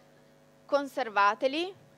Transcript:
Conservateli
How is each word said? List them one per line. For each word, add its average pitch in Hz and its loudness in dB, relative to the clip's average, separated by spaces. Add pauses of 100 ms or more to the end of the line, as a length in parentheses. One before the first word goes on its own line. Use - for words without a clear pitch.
(640)
Conservateli 269 0 (260)